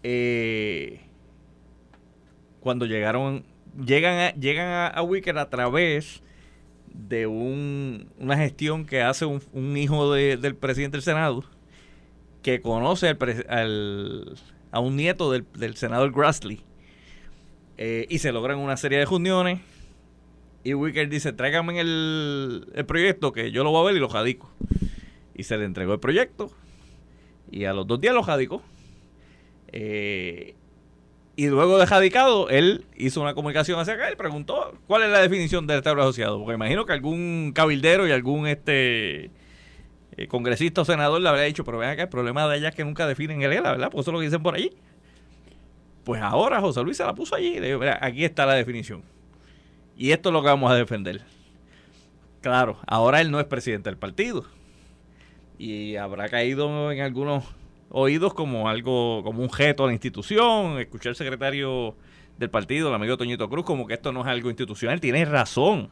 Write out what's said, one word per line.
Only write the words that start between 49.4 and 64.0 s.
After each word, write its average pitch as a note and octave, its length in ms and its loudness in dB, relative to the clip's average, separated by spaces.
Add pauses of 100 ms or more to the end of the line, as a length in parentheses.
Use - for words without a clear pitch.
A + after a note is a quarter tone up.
Y C3 140 0
esto E3 180 4
es E3+ 60 2
lo D3 80 4
que C#3+ 60 4
vamos C#3 220 6
a B2+ 40 8
defender". G2+ 480 -2 (1200)
Claro, B2 440 2
ahora B2 360 4
él D#3 80 0
no D3 100 0
es D3 60 -2
presidente A#2 420 -4
del G2 100 -8
partido. F#3 460 -4 (1120)
Y G#2+ 380 -8
habrá G2+ 320 -6
caído D3 640 0
en C3+ 80 -6
algunos C#3 440 -2 (440)
oídos D3+ 460 2
como A#2+ 340 -2
algo, A#2 560 0
como A2 180 -4
un B2+ 60 -2
reto C#3+ 360 2
a - 20 4
la B2 80 2
institución, G3+ 840 2
escuchar A#2+ 320 -8
al A#2+ 60 -8
secretario C3+ 800 -4 (400)
del A#2+ 140 -4
partido, C3+ 380 0
el B2+ 60 0
amigo A2 220 0
Toñito A#2+ 320 -4
Cruz, D#3 160 -4
como C3+ 220 -2
que A2 80 -4
esto C3 180 -4